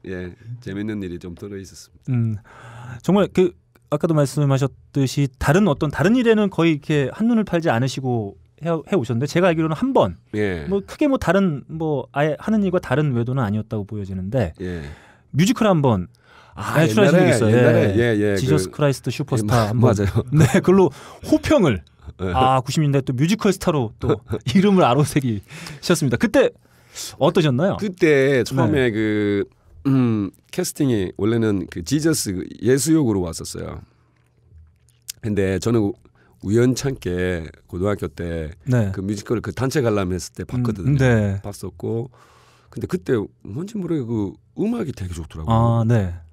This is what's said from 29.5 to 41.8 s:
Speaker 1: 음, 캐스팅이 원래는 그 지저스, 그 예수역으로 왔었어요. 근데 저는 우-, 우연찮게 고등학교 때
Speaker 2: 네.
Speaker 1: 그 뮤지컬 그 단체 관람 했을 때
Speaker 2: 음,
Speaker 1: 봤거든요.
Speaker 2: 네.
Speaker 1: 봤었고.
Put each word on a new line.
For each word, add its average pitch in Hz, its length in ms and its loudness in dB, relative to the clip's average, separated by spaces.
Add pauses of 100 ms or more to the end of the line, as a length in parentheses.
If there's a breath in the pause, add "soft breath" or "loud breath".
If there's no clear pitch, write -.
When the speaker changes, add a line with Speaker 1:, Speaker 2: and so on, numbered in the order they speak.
Speaker 1:
음, 117 440 2 (200)
캐스팅이 127 680 -2
원래는 107 500 0
그 87 160 -10
지저스, 147 500 -2
그 90 120 -8 (160)
예수역으로 131 600 2
왔었어요. 82 600 -10 (1400)
근데 95 380 -2
저는 117 200 0
우-, 101 140 0 (500 soft breath)
우연찮게 92 1080 -2 (180)
고등학교 95 400 -4
때 82 440 -8 (140)
Speaker 2:
네. 117 280 0
Speaker 1:
그 98 80 -6
뮤지컬 104 400 -4
그 95 100 -8
단체 131 300 -2
관람 104 320 0
했을 - 200 -8
때 92 100 -12
Speaker 2:
음, - 40 -12
Speaker 1:
봤거든요. 120 500 -2
Speaker 2:
네. 107 460 2
Speaker 1:
봤었고. 110 680 -8 (580 soft breath)